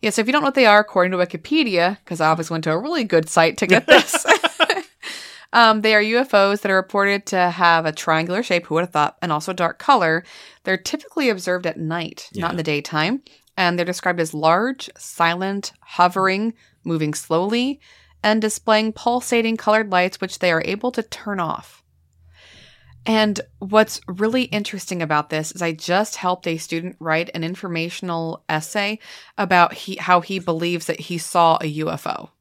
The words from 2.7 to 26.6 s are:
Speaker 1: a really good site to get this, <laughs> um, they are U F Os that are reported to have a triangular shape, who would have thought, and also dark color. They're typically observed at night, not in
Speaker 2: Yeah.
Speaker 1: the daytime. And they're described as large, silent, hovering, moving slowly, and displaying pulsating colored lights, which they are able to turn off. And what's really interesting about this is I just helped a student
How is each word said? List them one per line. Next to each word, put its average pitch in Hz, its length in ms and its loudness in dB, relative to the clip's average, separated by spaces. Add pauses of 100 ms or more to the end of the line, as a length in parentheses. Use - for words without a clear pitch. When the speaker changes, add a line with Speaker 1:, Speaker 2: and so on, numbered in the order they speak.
Speaker 1:
a 160 80 0
really 294 240 -4
good 165 260 2
site 165 280 4
to 196 100 -2
get 185 200 4
this, - 380 4 (600)
<laughs> - 680 -18
um, 220 280 6
they 220 140 4
are 208 60 6
U 220 180 2
F 262 140 -2
Os 202 280 4
that 196 100 -2
are 190 40 2
reported 202 520 0
to 190 100 -2 (140)
have 170 340 4
a 156 60 0
triangular 170 500 -2
shape, 175 240 -2
who 156 100 -4
would 165 100 2
have 180 60 -14
thought, 151 300 0
and 170 100 -4
also 156 220 -4
dark 175 240 -2
color. 175 460 2 (400)
They're 190 140 -2
typically 294 520 -4
observed 180 380 -2
at - 120 -6
night, 165 540 -8
not 175 180 -4
in 175 40 -6
Speaker 2:
Yeah. - 20 -4
Speaker 1:
the 160 60 -4
daytime. 156 580 -2 (380)
And 175 200 2
they're 175 80 0
described 175 320 -2
as 160 160 -4
large, 180 520 0 (120)
silent, 185 840 -2
hovering, 190 720 0 (300)
moving 156 320 -2
slowly, 233 640 -2 (420)
and 214 180 2
displaying 214 540 0
pulsating 233 640 -2
colored 214 340 0
lights, 185 300 0
which 190 160 -8
they 180 140 0
are 165 120 2
able 214 280 -4
to 233 100 -6
turn - 380 -8
off. - 420 -8 (1300)
And 220 320 2 (200)
what's 214 480 2
really 220 360 0
interesting 202 580 -6
about 151 300 0
this 156 220 -4
is 185 80 -10
I 170 100 -2
just 175 460 -2
helped 180 280 -2
a 165 120 -4
student 165 420 -8